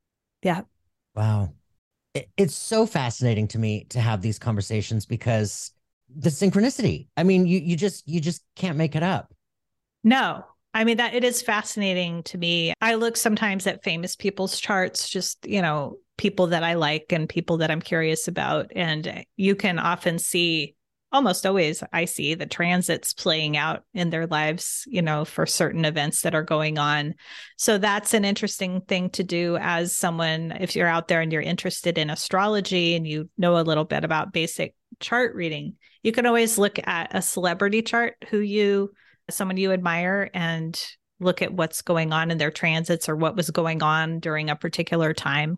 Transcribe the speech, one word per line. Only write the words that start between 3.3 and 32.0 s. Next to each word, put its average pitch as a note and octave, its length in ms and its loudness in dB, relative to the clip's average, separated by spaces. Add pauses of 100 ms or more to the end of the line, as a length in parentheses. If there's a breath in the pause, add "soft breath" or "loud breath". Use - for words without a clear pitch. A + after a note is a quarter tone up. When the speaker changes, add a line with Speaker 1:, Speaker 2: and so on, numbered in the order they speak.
Speaker 2:
to A2 100 -6
me G#2+ 320 -2
to B2 100 -2
have A2 220 2
these A2 160 -2
conversations G#2+ 680 -2
because A2 640 -2 (420)
the D#3 160 -2
synchronicity, G3 880 2
I D#3+ 60 0
mean, F#3 240 6
you, F3+ 140 4
you E3+ 160 0
just, F#3 320 -2
you E3 120 -2
just D#3+ 220 -4 (140)
can't F3 200 -2
make D#3 200 2
it D#3+ 60 0
up. E3+ 300 -2 (720)
Speaker 1:
No. A3 400 4 (300)
I A3 100 2
mean, A#3 140 4
that, A#3+ 160 0
it A#3+ 100 2
is B3 180 2
fascinating F#3 840 -2
to - 140 -10
me. E3+ 420 0
I A3+ 140 4
look A#3 220 0
sometimes G#3 500 0
at - 180 -2
famous E3+ 320 -4
people's F#3+ 420 -4
charts, - 500 -2
just, - 380 -6
you G3+ 160 0
know, D3+ 360 -2 (200)
people F#3+ 300 2
that E3 160 2
I E3+ 100 0
like D#3 380 0
and D#3+ 160 0
people E3+ 300 0
that D#3 120 2
I'm D#3 100 0
curious D#3+ 480 0
about. D3+ 460 -2
And D#3+ 500 -4 (120)
you G3 180 2
can F#3+ 240 0
often E3+ 400 0
see, E3 560 0 (360)
almost A#3+ 360 4
always, F#3 360 2 (100)
I E3+ 140 0
see D#3 280 -4
the D3+ 120 -6
transits F3 680 0
playing D#3 440 0
out D#3 360 -2
in F3 180 -2
their E3 160 -2
lives, D#3 600 -2
you G#3 160 -2
know, D#3 240 0
for - 200 -2
certain D#3+ 380 0
events D#3 380 -2
that D#3+ 120 0
are D#3 80 2
going D#3 360 0
on. D3 360 0 (420 loud breath)
So A3 200 4
that's G#3 380 0
an G#3 100 4
interesting G3 580 -2
thing F3+ 280 -2
to - 120 -4
do F3 380 0
as F3 340 0
someone, E3 640 -2
if F3+ 160 -4
you're F3 140 2
out E3 200 0
there E3+ 120 2
and D#3+ 120 0
you're D#3 100 0
interested F3 560 -2
in D3+ 120 0